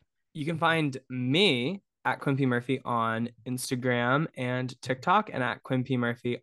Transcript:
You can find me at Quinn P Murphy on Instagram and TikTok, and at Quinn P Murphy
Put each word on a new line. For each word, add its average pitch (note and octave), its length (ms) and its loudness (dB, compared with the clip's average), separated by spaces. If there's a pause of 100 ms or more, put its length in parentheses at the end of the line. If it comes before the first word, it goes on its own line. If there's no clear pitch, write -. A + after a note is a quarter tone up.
(340)
You D#3 100 -6
can E3 140 -4
find D#3+ 380 2 (120)
me C3+ 720 2 (220)
at B2 160 0
Quinn C#3 160 0
P C3+ 100 2
Murphy B2 380 0
on A2+ 460 0 (160)
Instagram B2+ 800 0 (100)
and B2+ 460 -4
TikTok, F3+ 500 0
and C3 100 -2
at A#2 200 -4
Quinn B2+ 220 0
P C3 120 -2
Murphy A#2+ 460 -2